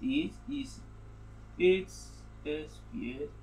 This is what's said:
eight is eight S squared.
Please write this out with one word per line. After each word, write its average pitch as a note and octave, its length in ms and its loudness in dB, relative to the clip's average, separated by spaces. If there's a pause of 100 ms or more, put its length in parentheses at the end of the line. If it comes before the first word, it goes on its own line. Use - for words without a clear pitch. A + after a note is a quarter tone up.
eight C4 320 2 (160)
is C#4 300 -4 (800)
eight F#3 300 8 (540)
S D3+ 360 -4 (100)
squared. B2+ 400 -4 (120)